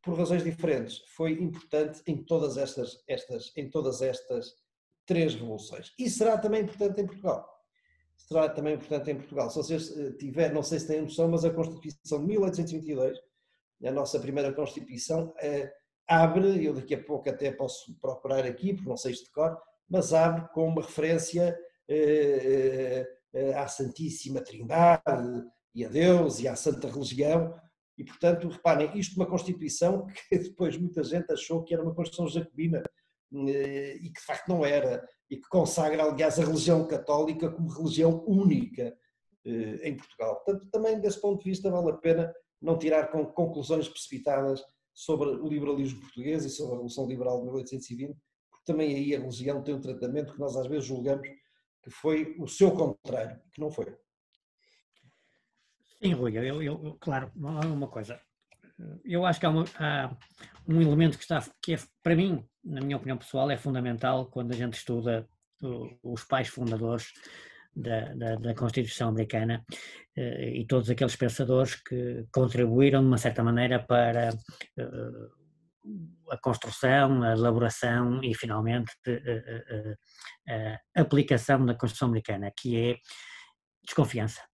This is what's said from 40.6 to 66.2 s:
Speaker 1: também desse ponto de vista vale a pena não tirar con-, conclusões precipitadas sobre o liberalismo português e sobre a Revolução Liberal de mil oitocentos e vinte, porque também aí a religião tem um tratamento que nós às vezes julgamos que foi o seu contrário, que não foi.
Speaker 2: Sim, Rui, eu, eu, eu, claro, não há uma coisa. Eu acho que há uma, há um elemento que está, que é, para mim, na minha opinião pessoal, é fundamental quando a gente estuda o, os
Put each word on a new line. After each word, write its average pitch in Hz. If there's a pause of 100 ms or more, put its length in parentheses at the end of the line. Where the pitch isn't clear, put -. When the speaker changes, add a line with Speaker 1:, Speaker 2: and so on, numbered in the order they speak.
Speaker 1:
também 220
desse 202
ponto 202
de 190
vista 185
vale 175
a -
pena 165 (300)
não 165
tirar 156
con-, 156
conclusões 160
precipitadas 135 (320)
sobre 147
o 127
liberalismo 139
português 139
e -
sobre 135
a -
Revolução 123
Liberal 123
de 120
mil 127
oitocentos 131
e 120
vinte, 143 (340)
porque -
também 151
aí 143
a 127
religião 131
tem 143
um 135
tratamento 131
que 135
nós 139
às 127
vezes 139
julgamos 135 (540)
que -
foi 156
o 147
seu 190
contrário, 123 (140)
que -
não 151
foi. 104 (2000)
Speaker 2:
Sim, 185
Rui, 120
eu, 120
eu, 143
eu, 151
claro, 165
não 151
há 156
uma 143
coisa. 113 (840)
Eu 175
acho 170
que 180
há 156
uma, 160 (140)
há 139 (500)
um 165
elemento 156
que -
está, 156 (160)
que 165
é, - (240)
para 170
mim, 170 (200)
na 143
minha 139
opinião 131
pessoal, 135
é 131
fundamental 127
quando 120
a 120
gente 120
estuda 117 (320)
o, 120
os 113